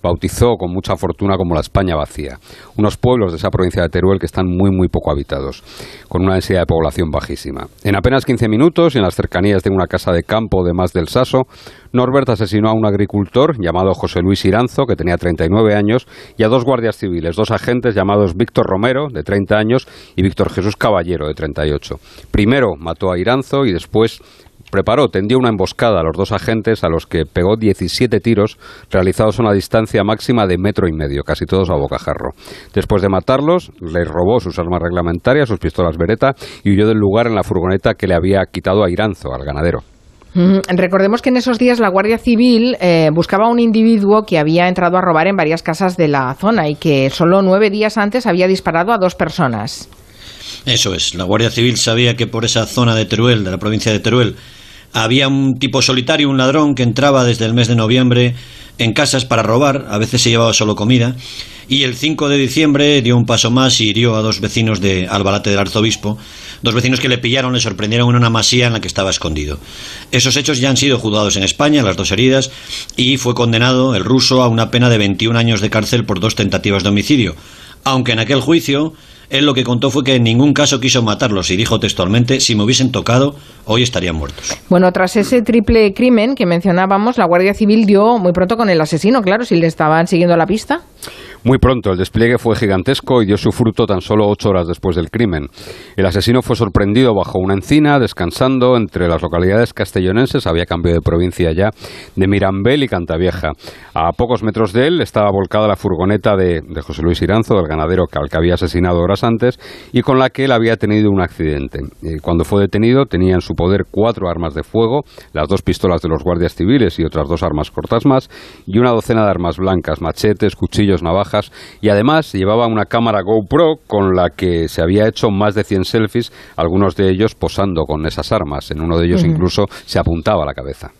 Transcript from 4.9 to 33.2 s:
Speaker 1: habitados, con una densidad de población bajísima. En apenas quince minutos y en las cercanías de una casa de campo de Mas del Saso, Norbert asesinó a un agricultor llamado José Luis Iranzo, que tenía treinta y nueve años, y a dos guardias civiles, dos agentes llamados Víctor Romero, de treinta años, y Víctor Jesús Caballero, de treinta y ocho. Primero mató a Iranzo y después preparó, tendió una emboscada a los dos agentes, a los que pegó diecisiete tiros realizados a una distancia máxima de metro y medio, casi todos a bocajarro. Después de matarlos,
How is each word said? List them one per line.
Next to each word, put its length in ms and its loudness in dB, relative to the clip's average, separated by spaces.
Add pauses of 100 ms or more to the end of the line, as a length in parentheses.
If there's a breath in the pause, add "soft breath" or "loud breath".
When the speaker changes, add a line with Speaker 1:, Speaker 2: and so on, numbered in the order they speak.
Speaker 1:
habitados, 520 -6 (440 loud breath)
con 160 -2
una 120 2
densidad 260 0
de 40 0
población 460 -2
bajísima. 560 -8 (160)
En 140 0
apenas 260 0
quince 240 0
minutos 480 2
y 40 2
en 40 2
las 120 -2
cercanías 480 0
de 60 0
una 180 0
casa 260 -2
de 100 0
campo 400 0
de 80 0
Mas 220 0
del 160 -2
Saso, 320 0 (500 loud breath)
Norbert 380 0
asesinó 400 0
a 40 2
un 120 0
agricultor 760 0
llamado 320 0
José 280 -4
Luis 240 0
Iranzo, 400 0
que 100 -2
tenía 220 -2
treinta 260 -2
y 60 0
nueve 260 2
años, 320 0 (300 loud breath)
y 60 2
a 40 4
dos 160 2
guardias 320 -2
civiles, 400 -4
dos 160 -2
agentes 440 -2
llamados 420 2
Víctor 280 0
Romero, 460 -2
de 120 -8
treinta 340 0
años, 320 0 (260 loud breath)
y 60 -2
Víctor 320 0
Jesús 240 -4
Caballero, 500 -2
de 60 -6
treinta 340 -4
y 40 0
ocho. 240 -6 (360 loud breath)
Primero 480 2
mató 320 -4
a 80 -2
Iranzo 460 -2
y 80 0
después 480 0 (480 soft breath)
preparó, 380 0
tendió 300 0
una 100 2
emboscada 540 0
a 20 -2
los 140 -2
dos 160 -2
agentes, 500 -2
a 60 0
los 160 -2
que 200 -4
pegó 300 0
diecisiete 640 -2
tiros 380 0 (340 loud breath)
realizados 480 0
a 40 2
una 100 2
distancia 500 0
máxima 420 0
de 120 0
metro 320 0
y 20 -2
medio, 320 -4
casi 220 -4
todos 240 0
a 60 0
bocajarro. 560 -4 (420 loud breath)
Después 280 0
de 60 0
matarlos, 720 0